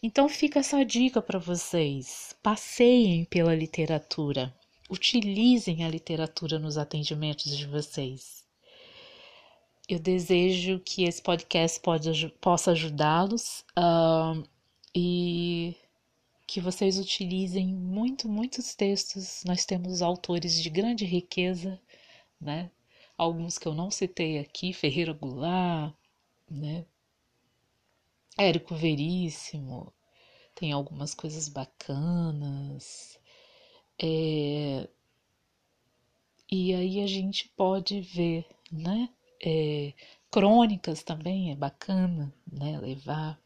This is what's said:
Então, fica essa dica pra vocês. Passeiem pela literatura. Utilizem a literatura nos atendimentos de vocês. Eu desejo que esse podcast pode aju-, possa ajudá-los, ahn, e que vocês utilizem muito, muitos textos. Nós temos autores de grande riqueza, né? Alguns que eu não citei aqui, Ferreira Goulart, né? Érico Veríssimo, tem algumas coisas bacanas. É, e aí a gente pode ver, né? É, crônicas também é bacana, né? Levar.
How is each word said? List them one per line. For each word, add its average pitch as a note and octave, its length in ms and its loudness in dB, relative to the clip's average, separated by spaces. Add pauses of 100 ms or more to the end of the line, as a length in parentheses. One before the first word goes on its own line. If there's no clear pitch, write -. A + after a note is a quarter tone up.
Então, C#4 220 4
fica D4 300 2
essa C#4 260 4
dica B3 380 2
pra - 160 -2
vocês. E3 1040 -2
Passeiem A3 840 6
pela E3+ 300 4
literatura. D3+ 1000 -2 (360)
Utilizem G#3 920 2
a E3 60 0
literatura D#3+ 720 -4
nos D3+ 180 -4
atendimentos D3 800 -4
de C#3+ 100 -6
vocês. C#3+ 800 -6 (1400)
Eu F3+ 100 0
desejo F#3 800 2
que - 240 -2
esse E3+ 180 0
podcast E3+ 580 2
pode D#3+ 300 2
aju-, D#3 280 -2
possa F3 340 4
ajudá-los, D#3+ 920 0 (100)
ahn, E3 680 4 (520)
e F3 800 0 (720)
que - 140 -6
vocês F#3 380 0
utilizem F#3 760 -2
muito, G#3+ 540 -2
muitos A#3 460 -4
textos. G3 720 -2
Nós F3+ 180 0
temos F3+ 380 -4
autores F3 600 0
de E3 60 -4
grande G#3 380 0
riqueza, F3+ 760 -2 (580)
né? D#3+ 320 -6 (460)
Alguns E3 420 -2
que - 80 -6
eu D#3+ 80 -2
não F3+ 160 -2
citei E3+ 480 -2
aqui, F3+ 360 -6
Ferreira D#3+ 400 0
Goulart, D#3 800 -2 (560)
né? D3+ 340 -6 (1500)
Érico F3 380 2
Veríssimo, D#3 1160 -4 (640)
tem D#3 180 -4
algumas C#3+ 420 -6
coisas D#3 340 -8
bacanas. C#3+ 1700 -6 (840)
É, D3 880 0 (1600)
e F#3 240 2
aí F#3 260 0
a G3+ 60 -2
gente F#3+ 440 -4
pode G3 500 0
ver, E3+ 460 -2 (240)
né? F#3 380 -2 (360)
É, D3+ 480 0 (380)
crônicas G#3 720 4
também E3+ 500 -4
é - 20 -4
bacana, D#3 800 -2 (160)
né? D3 300 -6
Levar. D3 640 -6